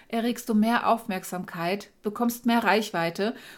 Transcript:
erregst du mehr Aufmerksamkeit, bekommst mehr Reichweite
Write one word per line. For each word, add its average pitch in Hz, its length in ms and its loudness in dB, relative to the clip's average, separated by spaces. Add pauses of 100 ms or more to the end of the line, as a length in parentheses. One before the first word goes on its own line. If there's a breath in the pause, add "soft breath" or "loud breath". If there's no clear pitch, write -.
erregst 233 400 -4
du 226 60 2
mehr 226 340 4
Aufmerksamkeit, 185 1040 -4 (120)
bekommst 233 440 -2
mehr 233 180 4
Reichweite 196 720 0 (240 loud breath)